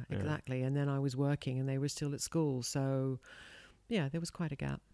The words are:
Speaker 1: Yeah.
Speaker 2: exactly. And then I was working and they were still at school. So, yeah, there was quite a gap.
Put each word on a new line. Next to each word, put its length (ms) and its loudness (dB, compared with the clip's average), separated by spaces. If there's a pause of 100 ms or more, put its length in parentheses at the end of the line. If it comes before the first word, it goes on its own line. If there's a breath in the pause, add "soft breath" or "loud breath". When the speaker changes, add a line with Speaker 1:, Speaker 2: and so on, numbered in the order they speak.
Speaker 1:
Yeah. 80 -2
Speaker 2:
exactly. 460 0
And 140 2
then 120 2
I 120 2
was 160 0
working 420 2
and 100 0
they 100 0
were 100 2
still 260 -2
at 60 -6
school. 420 2
So, 580 2 (680 loud breath)
yeah, 200 2
there 120 -2
was 100 -4
quite 220 -4
a 40 -4
gap. 240 -4 (140)